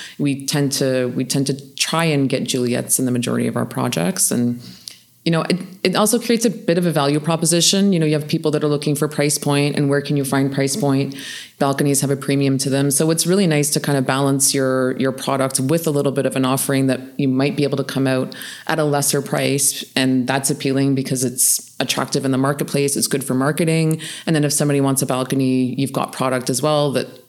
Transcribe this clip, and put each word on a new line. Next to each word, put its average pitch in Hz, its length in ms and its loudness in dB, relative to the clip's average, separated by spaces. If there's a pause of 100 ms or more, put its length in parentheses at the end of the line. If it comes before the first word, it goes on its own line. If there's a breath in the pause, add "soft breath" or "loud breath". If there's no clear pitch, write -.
(180 loud breath)
we 139 280 -2
tend 143 280 0
to, 131 420 0
we 131 80 -2
tend 135 240 -2
to - 280 -6
try - 280 0
and 143 240 2
get 131 160 0
Juliets 123 560 -2
in 131 60 0
the 123 60 0
majority 120 360 0
of 113 80 -4
our 123 100 0
projects. 127 640 -2
And, 120 320 0 (640 loud breath)
you 165 80 2
know, 165 100 2
it, 180 160 0 (240)
it 185 140 0
also 214 200 2
creates 233 280 0
a 226 40 4
bit 170 280 0
of 180 80 0
a 165 60 2
value 147 280 2
proposition. 170 720 2
You 170 80 2
know, 160 60 2
you 151 80 2
have 147 140 -2
people 156 240 0
that 151 120 0
are 151 60 0
looking 147 260 0
for 151 140 0
price 147 280 0
point 143 380 0
and 143 140 2
where 143 120 2
can 147 140 -2
you 139 80 0
find 139 280 0
price 139 260 0
point. 139 360 0 (460 loud breath)
Balconies 139 400 2
have 135 100 0
a 139 60 2
premium 139 440 0
to 135 100 -2
them. 139 200 2
So 160 220 2
it's 165 160 0
really 190 180 2
nice 147 260 2
to 143 100 -2
kind 143 160 0
of 131 100 0
balance 135 460 2
your, 131 440 0
your 131 140 0
product 135 480 -2
with 156 260 0
a 160 60 2
little 139 220 0
bit 131 120 0
of 131 120 0
an 131 80 2
offering 135 420 2
that 127 140 0 (180)
you 143 80 2
might 135 300 2
be 147 60 2
able 139 140 0
to 135 60 -2
come 135 240 0
out 131 260 0 (340 loud breath)
at 160 120 0
a 151 60 2
lesser 143 360 0
price. 139 640 -2 (100)
And 131 320 2
that's 135 240 -2
appealing 139 460 0
because 135 300 -2
it's - 560 -2
attractive 135 420 -2
in 131 80 0
the 127 60 2
marketplace. 139 580 0
It's 156 120 -2
good 135 160 -2
for 127 100 -2
marketing. 160 680 2 (240 loud breath)
And 165 100 2
then 147 100 2
if 139 80 0
somebody 143 260 2
wants 135 220 2
a 139 40 0
balcony, 127 720 0
you've 135 160 -2
got 127 200 -4
product 127 360 0
as 127 120 -2
well 147 320 2
that - 140 -2 (220)